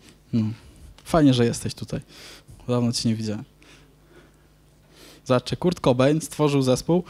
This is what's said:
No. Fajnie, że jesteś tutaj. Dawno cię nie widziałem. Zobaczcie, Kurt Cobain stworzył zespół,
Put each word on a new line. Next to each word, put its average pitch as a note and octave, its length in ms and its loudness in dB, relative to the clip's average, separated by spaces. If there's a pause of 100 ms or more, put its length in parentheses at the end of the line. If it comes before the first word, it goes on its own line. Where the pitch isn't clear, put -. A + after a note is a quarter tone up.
(340)
No. A2+ 100 0 (600)
Fajnie, D3 300 4
że A#2+ 120 2
jesteś - 280 -4
tutaj. - 260 -12 (680)
Dawno A#2+ 240 -2
cię A#2 180 -2
nie A2 60 0
widziałem. G#2+ 280 -8 (1800)
Zobaczcie, B2+ 320 0
Kurt F3 220 -2
Cobain C#3 420 2
stworzył C#3+ 400 0
zespół, C3 480 0